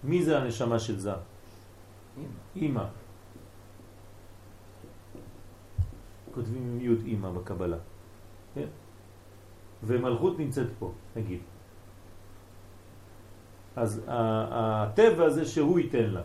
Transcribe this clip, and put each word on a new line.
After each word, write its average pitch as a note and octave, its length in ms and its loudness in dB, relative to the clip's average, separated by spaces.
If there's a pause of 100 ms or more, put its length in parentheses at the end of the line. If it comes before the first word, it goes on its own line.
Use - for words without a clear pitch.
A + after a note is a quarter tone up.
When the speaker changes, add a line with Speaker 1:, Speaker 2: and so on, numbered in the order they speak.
Speaker 1:
מי E3+ 180 4
זה D3+ 160 6
הנשמה A#2 400 2
של G#2+ 200 0
זה? G2 140 -2 (1040)
Speaker 2:
אמא. D3 80 -10 (300)
Speaker 1:
אמא. C#3 280 2 (3500)
כותבים B2+ 280 -4
עם A#2+ 180 -4
יוד A#2 260 4
אמא G2 240 -2
בקבלה. F2+ 460 -2 (800)
כן? D3 120 -4 (1160)
ומלכות B2 560 2
נמצאת C3+ 280 0 (120)
פה, F2 140 -6 (240)
נגיד. F#2 240 -4 (2250)
אז A2 300 0
ה-, A2 760 2
הטבע E3 480 8
זה D3+ 160 2
שהוא D#3+ 320 6
ייתן B2 320 4
לה. F2+ 140 -2